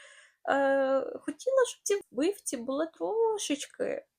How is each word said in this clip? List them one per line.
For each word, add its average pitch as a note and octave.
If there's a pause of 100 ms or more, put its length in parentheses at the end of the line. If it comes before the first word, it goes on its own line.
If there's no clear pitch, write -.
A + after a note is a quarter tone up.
(1000)
хотіла, B4
щоб -
ці G4+ (100)
вбивці D4
були C4+
трошечки, G4+ (140)